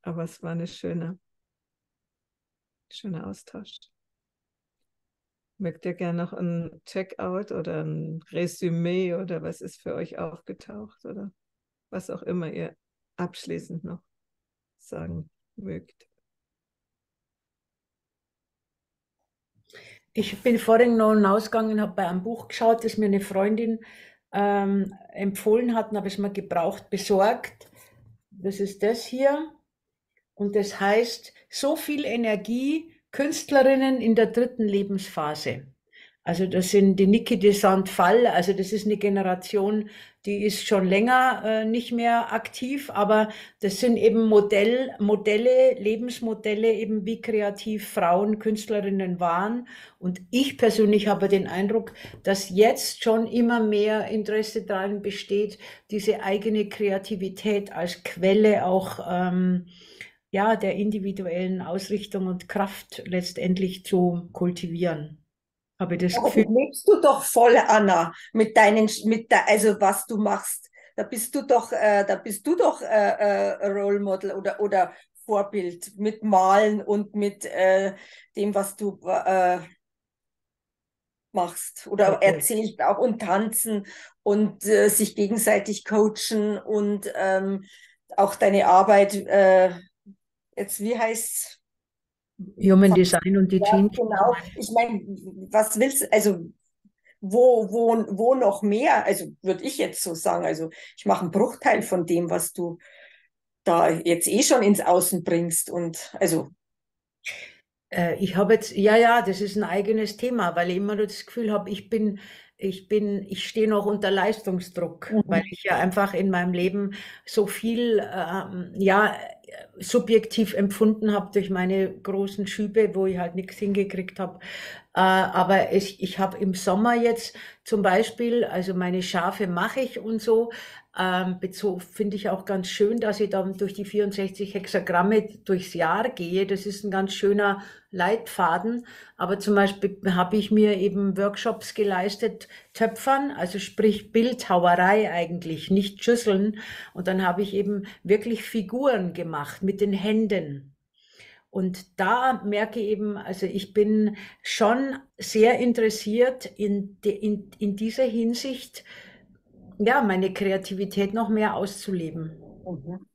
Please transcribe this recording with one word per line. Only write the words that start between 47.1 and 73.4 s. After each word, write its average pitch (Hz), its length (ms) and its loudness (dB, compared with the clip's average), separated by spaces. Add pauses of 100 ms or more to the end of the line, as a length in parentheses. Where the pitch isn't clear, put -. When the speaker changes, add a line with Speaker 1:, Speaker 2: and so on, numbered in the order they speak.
Speaker 2:
kreativ 208 680 -4
Frauen, 196 480 2
Künstlerinnen 196 840 -2
waren. 196 480 -2 (300)
Und 180 320 -6
ich 277 300 -2
persönlich 214 480 4
habe 196 200 0
den 190 200 2
Eindruck, 202 460 -2 (280)
dass 196 300 -2
jetzt 214 520 2
schon 226 220 2
immer 233 340 2
mehr 214 500 0
Interesse 214 520 -4
daran 202 400 -4
besteht, 202 560 -4 (320)
diese 208 320 -2
eigene 208 480 -2
Kreativität 196 1040 -4
als 175 320 -8
Quelle 202 640 4
auch, 185 320 0 (100)
ähm, 180 560 0 (640)
ja, 208 260 2
der 208 200 -2
individuellen 190 880 -4
Ausrichtung 190 640 -6
und 180 200 -6
Kraft - 600 -8
letztendlich 185 800 -4
zu 175 480 0
kultivieren. 165 840 -4 (640)
Habe 175 140 -2
ich 170 60 -4
das 180 140 0
Speaker 3:
Aber 240 120 0
Speaker 2:
Gefühl. 214 180 4
Speaker 3:
das 214 80 -2
lebst 269 340 2
du 415 140 8
doch 277 220 4
voll, 240 340 6
Anna, 185 560 4 (200)
mit 220 220 2
deinen, 214 320 6
Sch-, - 200 -4
mit 220 240 0
de-, 233 160 6
also 208 340 4
was 202 240 2
du 226 120 -6
machst. 202 520 -4 (260)
Da - 60 -4
bist - 320 -8
du 285 80 -2
doch, 233 300 2
äh, 208 340 2
da 202 120 0
bist 202 280 -10
du 311 100 2
doch, 330 280 2
äh, - 20 -8
äh, 202 800 2